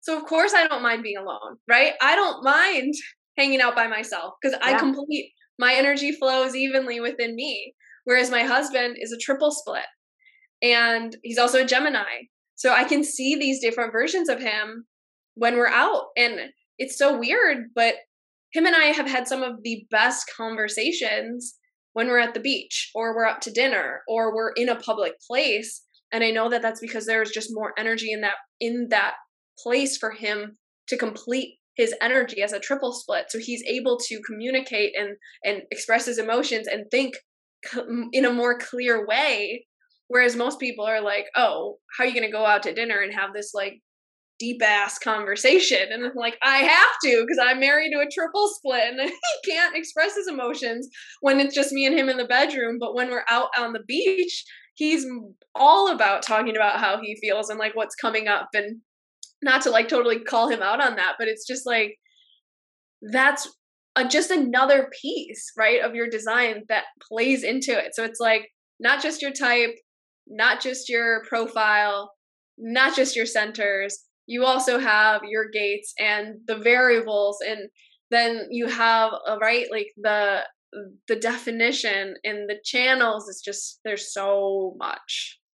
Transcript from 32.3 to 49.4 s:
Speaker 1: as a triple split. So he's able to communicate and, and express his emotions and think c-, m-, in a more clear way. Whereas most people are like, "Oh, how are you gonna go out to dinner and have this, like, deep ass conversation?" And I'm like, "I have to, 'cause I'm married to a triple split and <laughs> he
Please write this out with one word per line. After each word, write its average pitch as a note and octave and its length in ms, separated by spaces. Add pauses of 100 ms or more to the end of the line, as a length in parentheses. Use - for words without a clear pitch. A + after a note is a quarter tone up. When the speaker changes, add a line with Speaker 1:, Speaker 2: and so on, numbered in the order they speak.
Speaker 1:
as G3+ 100
a G3+ 80
triple C4+ 320
split. - 380
So A3+ 80
he's A#3 280
able B3 320
to A3+ 280
communicate A#3 720
and, G#3 180 (280)
and G3+ 180 (100)
express A3+ 340
his A#3 120
emotions A3+ 500
and G#3 220
think B3+ 240 (500)
c-, A#3+ 160
m-, A#3 320
in C4 120
a A#3+ 80
more A#3+ 260
clear A#3+ 480
way. A3+ 600 (420)
Whereas B3 280
most B3 240
people A3+ 240
are A3 160
like, G3+ 340
"Oh, G3+ 440 (180)
how B3 80
are - 20
you B3+ 80
gonna A3+ 160
go G#3+ 160
out G#3 180
to G#3 100
dinner A3 260
and G3 140
have G3 200
this, G#3 200
like, G3+ 260 (580)
deep A#3 240
ass G3+ 360
conversation?" G#3 960
And A#3 140
I'm C4 100
like, A#3 260
"I C4+ 160
have E4+ 460
to, A#3+ 220
'cause C#4 160
I'm C4 180
married D4+ 320
to D4 80
a C#4+ 120
triple F#4+ 360
split C4 340 (120)
and C4 60
<laughs> D4 100
he D5+ 400